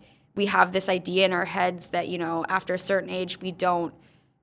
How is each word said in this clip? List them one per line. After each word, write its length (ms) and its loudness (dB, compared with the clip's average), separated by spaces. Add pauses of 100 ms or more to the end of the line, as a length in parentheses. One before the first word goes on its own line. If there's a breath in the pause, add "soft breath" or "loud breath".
(360 soft breath)
we 100 0
have 260 4
this 180 2
idea 340 2
in 80 4
our 140 0
heads 420 -2
that, 200 -2
you 100 -4
know, 280 -2
after 280 -2
a 40 -2
certain 300 0
age, 320 -6
we 100 -6
don't, 440 0 (480 soft breath)